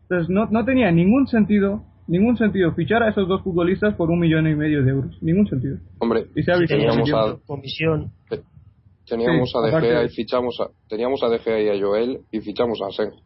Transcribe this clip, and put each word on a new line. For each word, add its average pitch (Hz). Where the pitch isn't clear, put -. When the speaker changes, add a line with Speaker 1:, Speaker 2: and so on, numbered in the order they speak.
Speaker 1:
Entonces 175
no, 202
no 214
tenía 247
ningún 196
sentido, 208
ningún 208
sentido 190
fichar 190
a 214
esos 190
dos 185
futbolistas 185
por 165
un 175
millón 160
y 151
medio 151
de 131
euros. 135
Ningún 185
sentido. 139
Speaker 2:
Hombre, 135
Speaker 1:
Y 151
se 180
ha 180
Speaker 3:
Sí, 180
Speaker 1:
visto 151
Speaker 2:
teníamos 117
Speaker 1:
mucho 117
Speaker 2:
a, 110
Speaker 1:
tiempo. 107
Speaker 3:
comisión. 147
Speaker 2:
te-, 143
teníamos 123
Speaker 1:
Sí, 131
Speaker 2:
a 120
De 110
Speaker 1:
aparte 160
Speaker 2:
Gea 120
Speaker 1:
de 120
Speaker 2:
y 120
fichamos 120
a, 98
teníamos 120
a 120
De 117
Gea 113
y 104
a 101
Joel 113
y 110
fichamos 107
a 98
Asenjo. 101